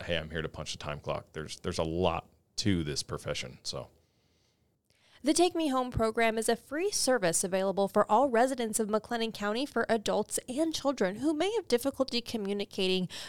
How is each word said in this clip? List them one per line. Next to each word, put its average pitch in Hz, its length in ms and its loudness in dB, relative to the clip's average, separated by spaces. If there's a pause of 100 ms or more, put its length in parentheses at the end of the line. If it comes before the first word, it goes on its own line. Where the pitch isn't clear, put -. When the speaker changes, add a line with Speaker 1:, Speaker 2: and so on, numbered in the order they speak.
Speaker 1:
"Hey, 85 140 -2
I'm 78 120 -6
here 80 120 -4
to 78 60 -6
punch - 240 -10
the - 60 -10
time 73 220 -8
clock." 76 320 -6
There's, 78 280 -10
there's 90 180 -4
a 85 60 0
lot 82 420 0 (300)
to 92 280 2
this 71 180 -4
profession, - 600 -8
so. - 260 -10 (1400)
Speaker 2:
The 294 80 4
Take 349 220 4
Me 320 140 0
Home 254 240 0
program 226 440 2
is 226 120 0
a 233 80 4
free 330 340 -4
service 208 540 2
available 190 420 2
for - 240 2
all 247 180 6
residents 233 520 2
of 214 80 -2
McLennan 220 440 -2
County 214 320 -2
for 233 240 -2
adults 208 600 0
and 302 260 0
children 226 420 0
who 285 160 2
may 359 220 0
have 392 140 -2
difficulty 254 520 0
communicating 196 880 -2 (200)